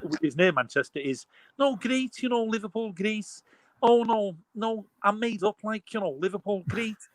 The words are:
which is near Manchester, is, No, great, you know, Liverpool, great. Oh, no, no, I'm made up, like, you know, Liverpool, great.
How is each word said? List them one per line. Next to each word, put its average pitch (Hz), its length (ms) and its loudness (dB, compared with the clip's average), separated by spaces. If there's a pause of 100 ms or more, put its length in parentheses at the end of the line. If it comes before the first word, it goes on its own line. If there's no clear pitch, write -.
which 151 200 -4
is 143 140 0
near 180 140 6
Manchester, 143 480 0
is, 139 260 -4 (340)
No, 277 160 4
great, 247 460 -2
you 254 80 -2
know, 240 140 2
Liverpool, 220 500 -4
great. 208 340 -2 (540)
Oh, 233 220 8
no, 214 340 0 (180)
no, 220 300 -4 (180)
I'm 208 160 2
made 226 240 -2
up, 202 200 2
like, 214 300 -6
you 226 60 -2
know, 190 120 0
Liverpool, 185 560 -2
great. 220 300 -4 (160)